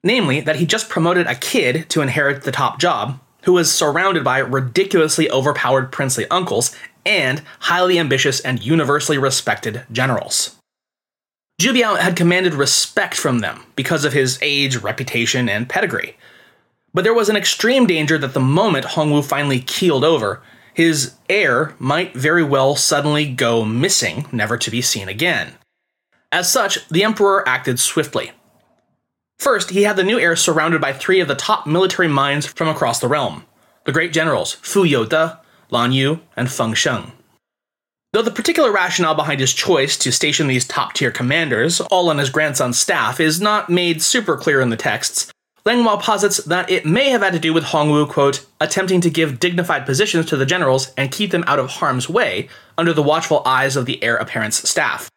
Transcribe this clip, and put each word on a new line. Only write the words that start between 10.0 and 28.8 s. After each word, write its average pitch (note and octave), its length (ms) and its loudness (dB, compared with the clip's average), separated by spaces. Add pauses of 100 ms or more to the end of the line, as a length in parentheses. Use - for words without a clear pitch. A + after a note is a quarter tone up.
Zhu A#3+ 140 2
Biao A3 240 2
had F3 160 0
commanded F3 400 2
respect C#3+ 580 0
from B2+ 240 -2
them G2+ 260 -6 (120)
because C#3 280 -2
of C#3 100 0
his C3 280 0
age, C#3+ 360 0
reputation, A#2 680 -2
and G#2+ 220 -2
pedigree. - 480 -4 (760)
But F#3 120 0
there A3 100 2
was G#3+ 160 2
an G#3+ 60 0
extreme A#3 500 2
danger D#3+ 320 2
that C3+ 160 -4
the D3+ 60 0
moment D3 480 2
Hongwu D3 360 2
finally C#3 360 0
keeled C#3 440 0
over, C#3 380 2 (320)
his D#3+ 420 0 (140)
heir D3+ 500 0
might D#3+ 340 -2
very D#3 300 2
well C3+ 340 2
suddenly D3 500 0
go A#2 380 0
missing, A#2+ 680 -2
never A#2 260 -2
to A2+ 140 -6
be B2 100 -4
seen G2 280 -4
again. A2+ 460 -4 (760)
As F3 180 0
such, G#3 380 0
the E3+ 160 0
emperor G3+ 420 2
acted B2+ 320 -2
swiftly. - 540 -2 (1040)